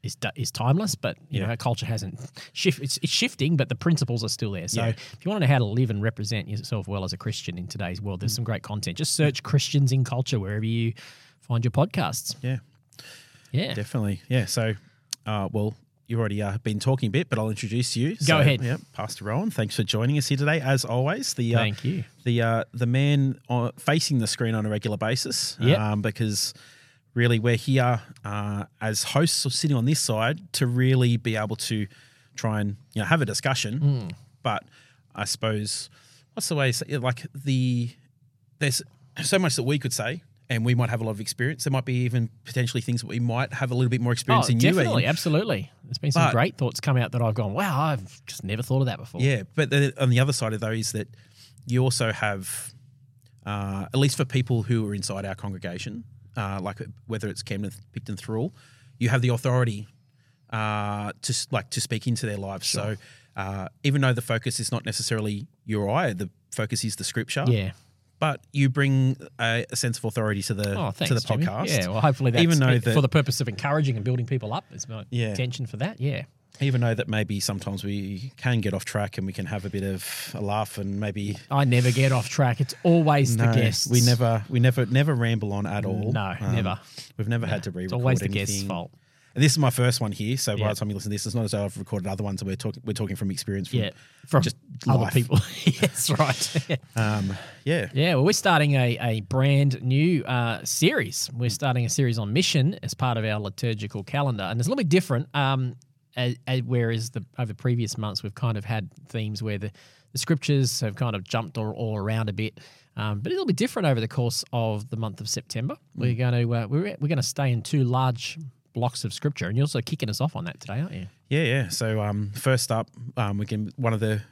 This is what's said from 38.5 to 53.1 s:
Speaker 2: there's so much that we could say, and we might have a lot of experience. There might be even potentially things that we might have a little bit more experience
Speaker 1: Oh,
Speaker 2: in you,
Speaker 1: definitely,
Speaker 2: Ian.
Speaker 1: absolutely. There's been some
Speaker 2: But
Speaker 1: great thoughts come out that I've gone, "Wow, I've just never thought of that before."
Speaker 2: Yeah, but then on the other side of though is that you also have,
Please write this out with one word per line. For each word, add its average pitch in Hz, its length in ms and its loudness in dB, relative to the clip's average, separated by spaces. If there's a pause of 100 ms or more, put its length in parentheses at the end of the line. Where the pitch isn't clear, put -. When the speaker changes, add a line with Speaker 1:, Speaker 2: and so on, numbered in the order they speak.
Speaker 2:
there's 139 240 0 (380)
so 185 180 2
much 165 160 2
that 135 80 -2
we 139 160 2
could 123 140 -2
say, 123 280 -4 (280)
and 113 160 0
we 123 100 6
might 120 140 4
have 120 100 0
a 113 60 -2
lot 110 60 -2
of 104 100 -6
experience. 123 420 -4
There 147 80 0
might 131 140 0
be 123 180 0
even 117 260 0 (140)
potentially 120 380 -2
things 120 200 -2
that 120 60 -12
we 117 120 -4
might 120 340 0
have 131 180 -2
a - 40 -2
little 123 140 4
bit 120 120 0
more 120 100 2
experience 131 360 4
Speaker 1:
Oh, 131 40 2
Speaker 2:
in 117 80 4
you, 147 140 6
Speaker 1:
definitely, 127 300 2
Speaker 2:
Ian. 120 60 2
Speaker 1:
absolutely. 160 600 0 (140)
There's 123 120 -8
been 151 140 -2
some 165 140 4
Speaker 2:
But 127 80 4
Speaker 1:
great 120 240 2
thoughts - 240 -2
come 135 160 2
out 117 160 0
that 120 80 0
I've 110 120 2
gone, 104 200 -2
"Wow, 139 280 0
I've 135 440 -4
just - 180 -12
never 107 180 -4
thought 131 200 2
of 131 60 2
that 107 120 -4
before." - 220 -8
Speaker 2:
Yeah, 127 220 2 (120)
but 147 140 0
then 139 280 2
on 135 120 2
the 120 100 6
other 135 140 4
side 113 200 -2
of 104 60 -6
though 110 120 -2
is 110 200 -4
that 107 160 -4 (580)
you 123 160 2
also 123 300 2
have, 101 600 -4 (720)